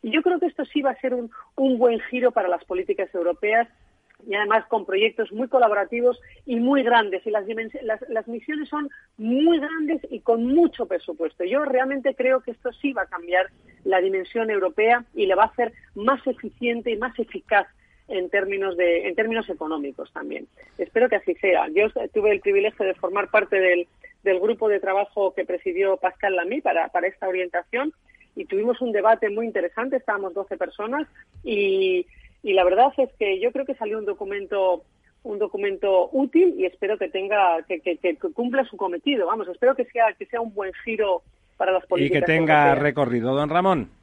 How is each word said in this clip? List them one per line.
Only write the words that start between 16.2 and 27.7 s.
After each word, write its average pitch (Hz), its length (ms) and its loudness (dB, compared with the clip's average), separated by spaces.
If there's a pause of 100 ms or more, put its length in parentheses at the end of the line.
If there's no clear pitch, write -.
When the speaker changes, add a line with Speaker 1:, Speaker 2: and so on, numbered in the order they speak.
Speaker 1:
eficiente 240 640 -6
y 214 60 -4
más 240 200 -6
eficaz 214 480 0 (420)
en 185 220 -4
términos 196 480 -2
de, 170 300 2
en 170 80 -4
términos 220 340 -2
económicos 156 640 -8
también. 147 340 -12 (300)
Espero 226 320 0
que 220 60 2
así 190 260 -2
sea. 165 280 2
Yo 196 180 2 (260)
tuve 208 180 2
el 202 100 0
privilegio 202 440 0
de 190 80 -2
formar 190 380 -4
parte 202 280 2
del, 180 280 2 (340)
del 185 180 2
grupo 220 300 0
de 196 100 2
trabajo 190 540 -2
que 180 120 -4
presidió 185 520 -2
Pascal 185 380 -2
Lamy 185 260 -2
para, 160 280 0
para 180 180 -2
esta 196 200 -6
orientación 185 640 -4 (440)